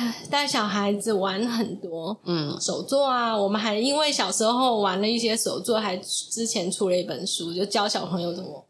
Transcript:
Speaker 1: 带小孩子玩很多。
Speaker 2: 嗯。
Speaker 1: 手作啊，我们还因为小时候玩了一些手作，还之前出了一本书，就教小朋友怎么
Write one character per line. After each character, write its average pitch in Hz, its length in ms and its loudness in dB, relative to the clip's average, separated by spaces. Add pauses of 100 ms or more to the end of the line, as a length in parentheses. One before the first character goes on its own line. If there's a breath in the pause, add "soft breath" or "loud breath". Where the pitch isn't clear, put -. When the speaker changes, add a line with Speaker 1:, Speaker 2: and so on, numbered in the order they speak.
(320)
Speaker 1:
带 285 160 2
小 247 180 2
孩 202 260 2
子 208 220 0
玩 196 340 0
很 226 280 -2
多。 180 480 -6
Speaker 2:
嗯。 151 360 -2
Speaker 1:
手 151 220 -2
作 277 240 2
啊， 240 320 2
我 202 100 2
们 208 140 0
还 214 160 0
因 269 180 2
为 302 160 2
小 202 200 0
时 220 120 0
候 240 360 4
玩 190 200 2
了 208 80 2
一 233 80 2
些 226 220 0
手 202 220 -2
作， 214 200 0
还 196 180 -2
之 - 500 -4
前 190 240 0
出 190 180 0
了 180 80 4
一 175 60 0
本 165 240 -6
书， 170 260 -4
就 180 100 -2
教 202 240 0
小 185 200 -2
朋 175 120 -2
友 170 140 -2
怎 185 100 -8
么 147 260 -12